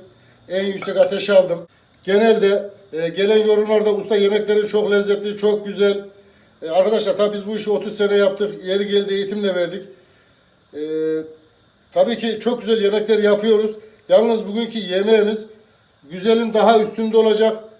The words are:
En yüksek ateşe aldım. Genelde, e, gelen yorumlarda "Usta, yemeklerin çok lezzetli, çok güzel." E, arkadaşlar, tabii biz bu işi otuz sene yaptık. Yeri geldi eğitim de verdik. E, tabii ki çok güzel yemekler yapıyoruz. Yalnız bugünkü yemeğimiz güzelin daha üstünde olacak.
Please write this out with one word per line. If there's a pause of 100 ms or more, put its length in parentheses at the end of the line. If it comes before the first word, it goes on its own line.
(480)
En
yüksek
ateşe
aldım. (380)
Genelde, (220)
e,
gelen
yorumlarda
"Usta,
yemeklerin
çok
lezzetli,
çok
güzel." (580)
E,
arkadaşlar,
tabii
biz
bu
işi
otuz
sene
yaptık.
Yeri
geldi
eğitim
de
verdik. (920)
E, (1120)
tabii
ki
çok
güzel
yemekler
yapıyoruz. (320)
Yalnız
bugünkü
yemeğimiz (640)
güzelin
daha
üstünde
olacak. (240)